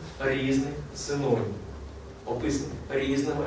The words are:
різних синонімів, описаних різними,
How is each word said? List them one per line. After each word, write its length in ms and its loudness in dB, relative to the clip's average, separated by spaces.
різних 540 2
синонімів, 480 2
описаних 500 0
різними, 580 2